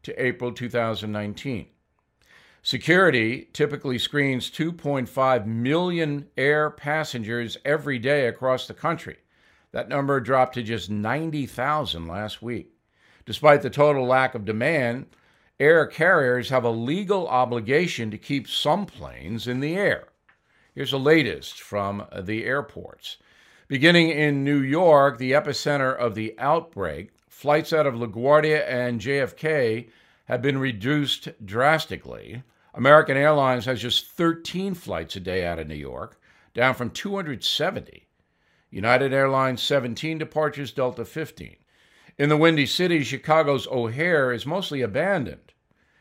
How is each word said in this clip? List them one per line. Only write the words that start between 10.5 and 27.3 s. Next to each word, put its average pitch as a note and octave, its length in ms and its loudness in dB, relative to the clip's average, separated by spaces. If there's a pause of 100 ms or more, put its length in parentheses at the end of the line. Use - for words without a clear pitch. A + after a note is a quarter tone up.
to A#2+ 80 -4
just G#2+ 260 -6
ninety C3+ 560 -4
thousand A#2+ 640 -4
last G2+ 320 -10
week. A2 300 -10 (560)
Despite D3 340 6
the C3+ 80 -4
total C#3+ 380 2
lack C3 280 2
of G#2 120 -10
demand, B2 640 -2 (520)
air D3+ 260 6
carriers C3+ 640 2
have B2+ 160 2
a A#2+ 60 2
legal F3 580 -2
obligation A#2+ 800 0
to G#2+ 60 -10
keep C3+ 320 -6
some F3 380 -2
planes F2 600 -12
in B2 140 -4
the D#3 160 -4
air. F#3 320 0 (640)
Here's C3+ 180 -6
the C3+ 60 0
latest C3 600 2
from G2+ 460 -6 (120)
the G#2+ 280 -6
airports. - 720 -8 (500)
Beginning D#3+ 400 6
in D3 340 2
New C#3+ 180 2
York, C#3 580 6
the B2+ 140 -2
epicenter C#3+ 640 0
of A#2 200 -2
the A2 240 -6
outbreak, A#2 720 -4 (180)
flights D3+ 460 0